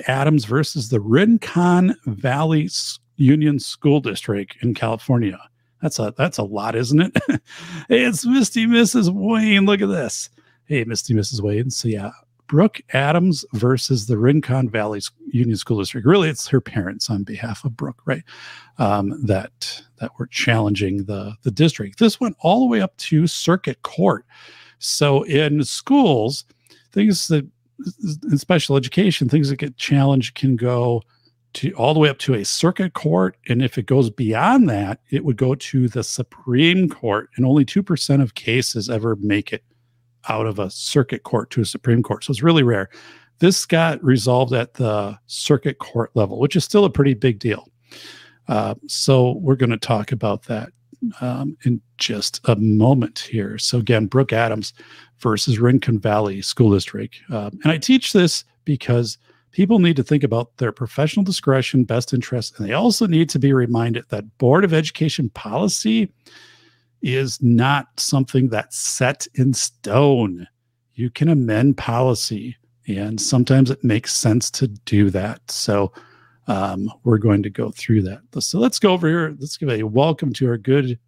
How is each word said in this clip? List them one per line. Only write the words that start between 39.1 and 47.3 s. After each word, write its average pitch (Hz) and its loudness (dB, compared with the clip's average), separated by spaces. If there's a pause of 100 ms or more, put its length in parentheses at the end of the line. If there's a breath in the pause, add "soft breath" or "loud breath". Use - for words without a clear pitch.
make 101 -2
it - -8 (640)
out 110 -2
of 104 -6
a 95 -4
circuit - -2
court - -4
to 117 -2
a - 0
Supreme 117 0
Court. - -6
So - -6
it's 117 -6
really 165 4
rare. 107 0 (500 loud breath)
This 180 2
got 165 0
resolved 123 2
at 120 -4
the 104 -4
circuit - -2
court - -6
level, 104 0
which 143 0
is 160 0
still 208 4
a 165 2
pretty 139 2
big 110 0